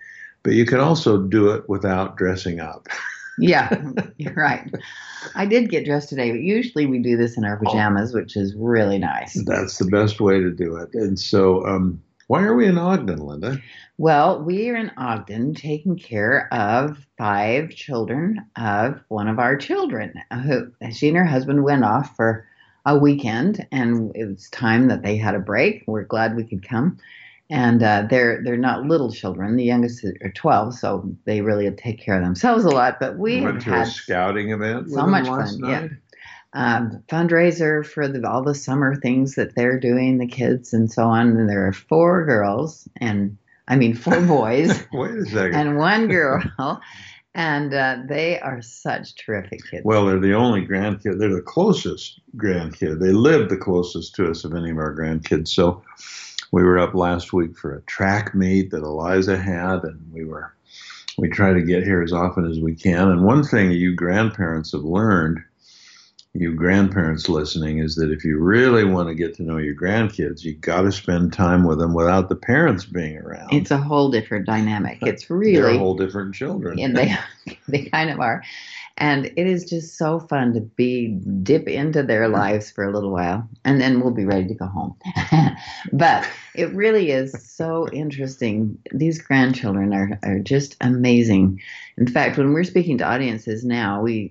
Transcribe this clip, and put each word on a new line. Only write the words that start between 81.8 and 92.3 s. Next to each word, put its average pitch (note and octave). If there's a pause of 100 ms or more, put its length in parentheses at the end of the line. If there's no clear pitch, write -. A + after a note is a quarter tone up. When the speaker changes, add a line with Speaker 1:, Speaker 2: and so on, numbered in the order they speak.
Speaker 2:
their A2+
lives G2+
for G2+
a G2+
little G2+
while, F2+ (200)
and C#3
then B2+
we'll B2
be G#2
ready F#2+
to A2
go F2+
home. F#2+ (200)
<laughs> - (360)
But C#3 (260)
it E3+
really G3+
is C3+ (140)
so E3
interesting. C3 (160)
These D#3+
grandchildren A2+
are, G2
are G2
just C#3
amazing. A#2+ (360)
In A#2+
fact, B2